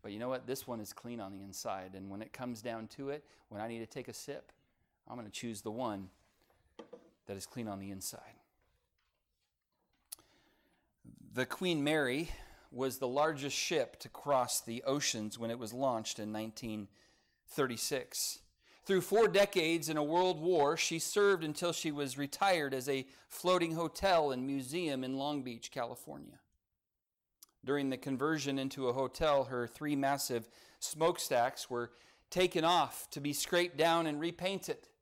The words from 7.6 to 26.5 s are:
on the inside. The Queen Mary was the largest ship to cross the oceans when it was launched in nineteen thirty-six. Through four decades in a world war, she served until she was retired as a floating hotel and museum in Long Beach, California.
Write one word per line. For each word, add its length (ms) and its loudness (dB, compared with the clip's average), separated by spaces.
on 100 -6
the 120 -8
inside. 300 -10
The 140 0
Queen 360 0
Mary 480 2
was 280 -2
the 100 0
largest 480 2
ship 440 0
to 100 -12
cross 500 2
the 220 -6
oceans 560 0
when 120 -4
it 80 -4
was 140 -8
launched 460 0
in 140 -6
nineteen 560 -6
thirty-six. 960 -2
Through 160 4
four 280 6
decades 600 4
in 80 0
a 80 2
world 340 4
war, 380 6
she 220 0
served 440 4
until 300 0
she 180 -2
was 280 -2
retired 560 2
as 120 -2
a 200 0
floating 420 4
hotel 580 4
and 160 -2
museum 560 -2
in 140 -4
Long 260 -2
Beach, 280 -10
California. 680 -8